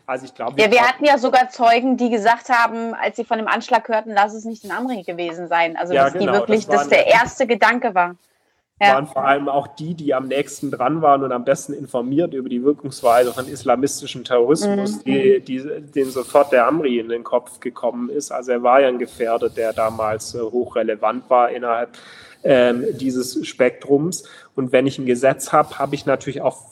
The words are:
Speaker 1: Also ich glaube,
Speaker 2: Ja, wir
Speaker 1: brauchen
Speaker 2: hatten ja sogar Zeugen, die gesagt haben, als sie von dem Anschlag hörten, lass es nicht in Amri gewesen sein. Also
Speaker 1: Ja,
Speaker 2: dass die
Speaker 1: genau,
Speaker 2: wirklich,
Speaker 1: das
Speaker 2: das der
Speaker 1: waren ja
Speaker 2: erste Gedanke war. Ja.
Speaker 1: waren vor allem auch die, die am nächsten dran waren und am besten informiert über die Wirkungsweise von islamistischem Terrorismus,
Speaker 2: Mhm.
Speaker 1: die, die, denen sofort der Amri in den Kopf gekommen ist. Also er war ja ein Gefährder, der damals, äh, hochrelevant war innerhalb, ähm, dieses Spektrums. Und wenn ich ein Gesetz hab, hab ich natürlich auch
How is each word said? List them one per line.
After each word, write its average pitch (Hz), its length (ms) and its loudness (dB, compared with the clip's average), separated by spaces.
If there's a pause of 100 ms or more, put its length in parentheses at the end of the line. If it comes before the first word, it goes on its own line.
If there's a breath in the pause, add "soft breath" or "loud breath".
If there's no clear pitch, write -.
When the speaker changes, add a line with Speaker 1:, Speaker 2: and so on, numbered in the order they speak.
Speaker 1:
Also 131 180 -8
ich 131 100 -18
glaube, - 180 -8
Speaker 2:
Ja, 214 180 2
wir 240 80 6
Speaker 1:
brauchen 240 100 4
Speaker 2:
hatten 254 160 -4
ja 285 140 6
sogar 254 320 2
Zeugen, 240 480 2
die 247 100 0
gesagt 233 400 0
haben, 233 460 0
als - 220 -4
sie 233 80 -6
von 226 120 -4
dem 220 100 -4
Anschlag 220 420 -2
hörten, 220 260 -4
lass 202 180 2
es 220 140 -12
nicht 226 180 -12
in 202 60 -12
Amri 226 320 -6
gewesen 170 440 -8
sein. 170 300 0
Also 175 160 -4
Speaker 1:
Ja, 135 120 4
Speaker 2:
dass - 100 0
die 180 60 -2
Speaker 1:
genau, 190 120 0
Speaker 2:
wirklich, 202 340 0
Speaker 1:
das - 100 0
Speaker 2:
das 143 120 0
der 247 120 4
Speaker 1:
waren - 80 2
ja 226 120 6
Speaker 2:
erste 254 260 -2
Gedanke 233 480 0
war. 180 220 0 (640)
Ja. 202 140 6
Speaker 1:
waren 139 120 0
vor 135 180 -4
allem 143 240 2
auch 139 200 -2
die, 160 260 -10
die 147 200 -2
am 131 120 -4
nächsten 139 460 -4
dran 135 280 -2
waren 139 220 4
und 131 80 -2
am 123 140 -4
besten 135 300 -2
informiert 139 600 -4
über 131 140 -6
die 123 160 -4
Wirkungsweise 127 680 2
von 127 140 -8
islamistischem 135 800 -4
Terrorismus, 196 720 0
Speaker 2:
Mhm. - 80 -16
Speaker 1:
die, 131 360 2
die, 131 240 -8 (300)
denen 135 160 0
sofort 127 400 2
der 120 160 6
Amri 139 320 0
in 113 100 -6
den 117 140 -6
Kopf - 380 -4
gekommen 120 500 -6
ist. 143 220 -6
Also 127 180 -6
er 120 140 0
war 123 160 6
ja 139 80 6
ein 123 100 -2
Gefährder, 117 500 -2
der 113 240 -4
damals, 110 640 -4
äh, 120 60 -6
hochrelevant 113 920 -4
war 123 200 4
innerhalb, 120 400 -4 (520 loud breath)
ähm, 123 420 4 (140)
dieses 131 480 -4
Spektrums. 139 800 0 (320 loud breath)
Und 127 160 -4
wenn 131 160 4
ich 135 100 -6
ein 135 80 -6
Gesetz 123 460 0
hab, 151 260 2
hab 139 140 -4
ich 143 120 -8
natürlich 135 360 -2
auch 135 180 -2 (140)